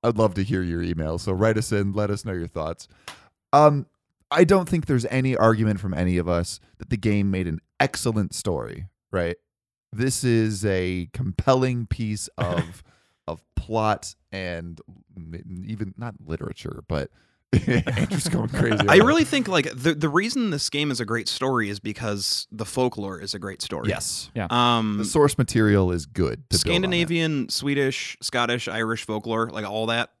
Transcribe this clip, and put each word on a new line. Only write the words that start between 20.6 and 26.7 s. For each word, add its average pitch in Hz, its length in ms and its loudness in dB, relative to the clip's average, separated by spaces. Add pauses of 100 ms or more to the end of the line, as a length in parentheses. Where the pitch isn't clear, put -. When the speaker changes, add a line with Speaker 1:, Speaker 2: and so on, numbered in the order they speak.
Speaker 3:
game 147 200 -2
is 123 120 -2
a 113 40 -2
great 110 220 -4
story 127 420 0
is 101 120 -6
because 104 680 -4
the 110 160 -8
folklore 101 540 -4
is 98 140 -8
a 101 60 -8
great 95 220 -10
story. 80 280 -4
Speaker 1:
Yes. - 440 -6
Speaker 2:
Yeah. 101 160 -4
Speaker 3:
Um, 120 500 2
Speaker 1:
The 107 40 -2
source 143 340 2
material 104 540 4
is 85 140 -2
good - 100 -16
to 92 80 2
build 60 140 -2 (160)
on - 20 0
it. - 40 4
Speaker 3:
Scandinavian, 170 880 0